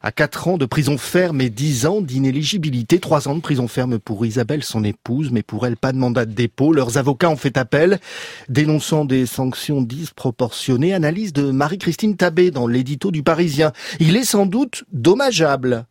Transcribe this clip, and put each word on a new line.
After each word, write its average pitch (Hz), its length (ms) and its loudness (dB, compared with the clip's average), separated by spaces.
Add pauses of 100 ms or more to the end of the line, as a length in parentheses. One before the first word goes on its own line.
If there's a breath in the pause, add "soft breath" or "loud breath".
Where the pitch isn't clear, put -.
À 107 120 -6
quatre - 340 -2
ans 180 120 0
de 139 60 0
prison 139 320 0
ferme 165 440 0
et 127 100 0
dix 127 340 -2
ans 196 160 2
d'inéligibilité, 139 1000 0
trois 151 260 0
ans 139 80 -2
de 170 60 -4
prison 127 260 0
ferme 127 320 -2
pour 110 260 -4
Isabelle, 123 380 -2
son 110 220 -2
épouse, 123 480 -2
mais 110 100 0
pour 107 240 -4
elle, 117 100 -2
pas 131 140 -2
de 131 80 -2
mandat 123 260 0
de 110 60 -6
dépôt. 120 420 0
Leurs 131 260 2
avocats 143 320 2
ont 151 60 0
fait 135 220 -2
appel, 151 400 2 (500 loud breath)
dénonçant 151 560 2
des 131 220 2
sanctions 131 560 -2
disproportionnées. 131 1120 -2
Analyse 170 380 -2
de 139 180 0
Marie-Christine 175 680 0
Tabé 180 360 2
dans 123 160 -2
l'édito 131 420 -2
du 151 140 -2
Parisien. 160 480 2 (260 loud breath)
Il 165 160 4
est 247 80 2
sans 202 240 2
doute 233 460 -2
dommageable 143 1000 2